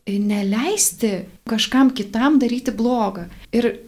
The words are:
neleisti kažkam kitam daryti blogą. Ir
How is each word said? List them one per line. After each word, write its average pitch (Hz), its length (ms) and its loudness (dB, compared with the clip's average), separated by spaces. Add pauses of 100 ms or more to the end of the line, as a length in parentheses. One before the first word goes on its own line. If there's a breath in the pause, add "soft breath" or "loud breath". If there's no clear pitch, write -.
neleisti 208 1200 -2 (220)
kažkam 254 440 2
kitam 262 480 2
daryti 247 320 0
blogą. 214 560 -2 (260 loud breath)
Ir 233 360 0